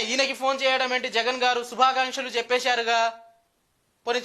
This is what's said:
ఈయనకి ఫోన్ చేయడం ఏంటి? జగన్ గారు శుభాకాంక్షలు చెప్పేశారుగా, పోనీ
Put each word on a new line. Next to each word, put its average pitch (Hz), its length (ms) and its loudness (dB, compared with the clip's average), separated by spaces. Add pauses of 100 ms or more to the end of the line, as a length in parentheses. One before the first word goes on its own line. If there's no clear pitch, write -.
(120)
ఈయనకి 269 300 0
ఫోన్ 269 220 0
చేయడం 262 340 2
ఏంటి? 247 220 -4
జగన్ 247 260 0
గారు 247 160 2 (100)
శుభాకాంక్షలు 254 680 0
చెప్పేశారుగా, 240 640 0 (1040)
పోనీ 240 180 0